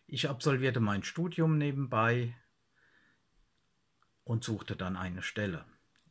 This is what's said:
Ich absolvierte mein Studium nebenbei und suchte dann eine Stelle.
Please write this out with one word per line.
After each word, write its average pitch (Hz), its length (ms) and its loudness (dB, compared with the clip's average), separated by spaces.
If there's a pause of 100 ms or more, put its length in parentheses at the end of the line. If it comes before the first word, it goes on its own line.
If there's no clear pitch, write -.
Ich 143 220 -2
absolvierte 131 520 2
mein 101 240 2
Studium 165 520 0
nebenbei 120 800 2 (1900)
und 113 200 -2
suchte 104 320 -4
dann 92 220 -4
eine 90 240 -6
Stelle. 95 420 -4 (460)